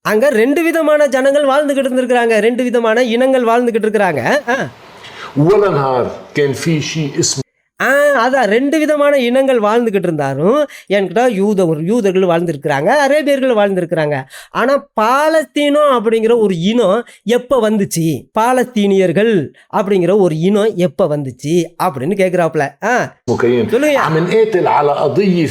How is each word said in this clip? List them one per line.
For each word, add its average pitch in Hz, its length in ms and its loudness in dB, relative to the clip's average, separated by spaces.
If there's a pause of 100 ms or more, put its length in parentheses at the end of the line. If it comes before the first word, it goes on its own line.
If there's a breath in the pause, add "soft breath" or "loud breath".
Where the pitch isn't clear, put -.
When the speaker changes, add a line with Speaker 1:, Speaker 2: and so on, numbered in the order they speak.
Speaker 1:
அங்க 214 260 0
ரெண்டு 277 340 2
விதமான 302 440 2
ஜனங்கள் 277 380 2
வாழ்ந்துகிட்டு 277 440 0
இருந்திருக்கிறாங்க, 247 500 0
ரெண்டு 226 240 0
விதமான 233 400 0
இனங்கள் 254 420 0
வாழ்ந்துகிட்டு 226 420 0
இருக்கிறாங்க. 202 640 -2
ஆ. 180 200 -4 (800 loud breath)
Speaker 2:
ولا 202 200 4
نهار 135 380 0 (280)
كان 143 180 0 (120)
في 160 160 0 (140)
شيء 156 240 -6
اسمه. 156 220 -2 (420)
Speaker 1:
ஆ, 240 120 2 (340)
அதான் 262 160 2
ரெண்டு 254 340 0
விதமான 294 380 2
இனங்கள் 254 440 2
வாழ்ந்துகிட்டு 208 420 0
இருந்தாலும் 165 640 0 (260 loud breath)
என்கிட்ட 202 360 0
யூத-, 190 560 0
யூதர்கள் 190 380 0
வாழ்ந்திருக்கிறாங்க, 165 720 -2 (160)
அரேபியர்கள் 269 480 0
வாழ்ந்திருக்கிறாங்க. 165 680 -2 (280 loud breath)
ஆனா 254 380 -2 (120)
பாலஸ்தீனம் 294 1000 2
அப்படிங்கிற 226 380 2
ஒரு 190 220 0
இனம் 220 460 0 (160 loud breath)
எப்ப 240 480 0
வந்துச்சு, 165 560 -2 (140)
பாலஸ்தீனியர்கள் 202 1080 0 (240 soft breath)
அப்படிங்கிற 190 460 0
ஒரு 170 200 0
இனம் 202 360 0
எப்ப 175 420 -2
வந்துச்சு 147 480 -2 (180)
அப்படின்னு 156 320 -2
கேக்குறாப்புல. 170 720 -2
ஆ, 214 300 -2 (140)
Speaker 2:
مكين. 107 140 -2
Speaker 1:
சொல்லுங்கய்யா. 220 640 0
Speaker 2:
عم 165 180 0
نقاتل 214 400 0
على 143 240 2
قضية 156 600 0